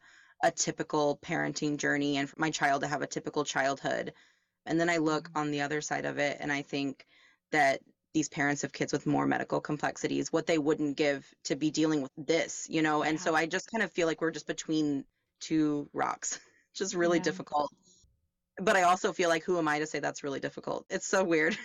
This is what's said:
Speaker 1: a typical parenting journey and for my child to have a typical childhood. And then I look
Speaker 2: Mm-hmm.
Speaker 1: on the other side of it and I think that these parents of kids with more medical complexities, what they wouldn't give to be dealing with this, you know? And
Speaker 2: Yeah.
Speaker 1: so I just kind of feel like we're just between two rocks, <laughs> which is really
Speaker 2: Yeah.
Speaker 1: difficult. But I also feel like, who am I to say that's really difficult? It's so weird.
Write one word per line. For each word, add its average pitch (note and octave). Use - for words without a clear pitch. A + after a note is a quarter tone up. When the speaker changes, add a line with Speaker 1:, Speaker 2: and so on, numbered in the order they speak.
Speaker 1:
a E3
typical D3+
parenting D3
journey C#3+
and C#3+
for -
my D#3+
child C#3+
to D3
have C#3+
a C#3+
typical D3+
childhood. C3+
And D#3+
then E3+
I E3+
look D#3
Speaker 2:
Mm-hmm. E3
Speaker 1:
on D3+
the C#3+
other D3
side C#3
of C#3
it C#3+
and D3
I C#3+
think C#3
that C#3
these D#3
parents C#3+
of C#3+
kids -
with C#3+
more C#3+
medical C3+
complexities, C#3+
what D#3+
they E3+
wouldn't D3+
give C#3+
to E3
be D3
dealing D#3
with C3
this, -
you D#3+
know? D3+
And D#3
Speaker 2:
Yeah. -
Speaker 1:
so E3
I D#3+
just F3+
kind A3
of F#3
feel E3
like D#3
we're E3
just D3+
between D#3
two D3+
rocks, C3
<laughs> -
which -
is F#3+
really F3
Speaker 2:
Yeah. -
Speaker 1:
difficult. D3+
But G3
I F3+
also F3+
feel F3
like, E3
who F3+
am D#3
I D3+
to D3+
say D3+
that's C#3+
really C#3
difficult? -
It's F#3+
so F#3+
weird. E3+